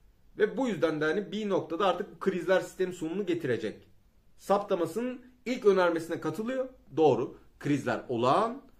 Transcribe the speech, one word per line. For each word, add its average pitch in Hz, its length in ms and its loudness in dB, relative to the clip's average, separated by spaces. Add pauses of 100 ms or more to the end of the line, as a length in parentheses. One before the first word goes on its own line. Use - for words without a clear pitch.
(380)
Ve 190 180 0
bu 254 120 0
yüzden 156 320 0
de 151 40 0
hani 165 280 -2
bir 208 160 -4
noktada 170 380 0
artık 185 280 -2
bu - 40 -20
krizler 185 420 2
sistemin 180 320 -6
sonunu 180 340 -6
getirecek 120 680 -4 (500)
saptamasının 202 800 -2 (260)
ilk 240 200 0
önermesine 170 540 4
katılıyor. 240 480 -4 (280)
Doğru. 135 420 4 (220)
Krizler 120 480 -2
olağan, 160 540 2 (180)